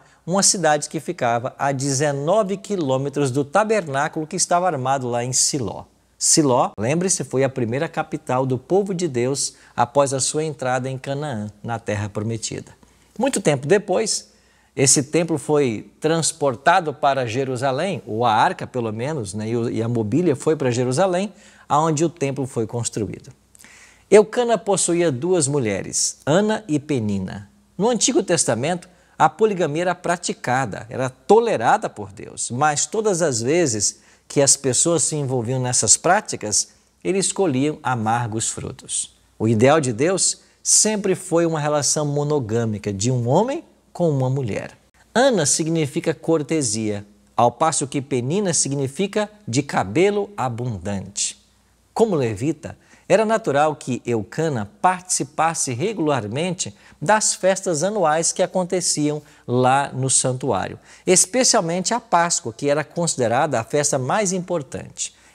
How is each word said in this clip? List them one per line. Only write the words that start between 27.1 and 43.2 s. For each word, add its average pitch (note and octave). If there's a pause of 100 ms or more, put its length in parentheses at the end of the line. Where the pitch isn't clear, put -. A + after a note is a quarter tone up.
No G3+
Antigo B3
Testamento, D#3 (280)
a D#3
poligamia F3
era F3+
praticada, C3
era B2+
tolerada G3+
por G2
Deus, -
mas C#3+
todas G#3
as C3
vezes C3 (260)
que -
as C#3
pessoas D#3
se -
envolviam C3
nessas A#2+
práticas, D#3 (320)
eles F#3
colhiam D3+
amargos A2+
frutos. - (240)
O A2
ideal B2
de B2+
Deus E3 (200)
sempre G3+
foi E3+
uma D#3+
relação D3
monogâmica A#2
de G2
um B2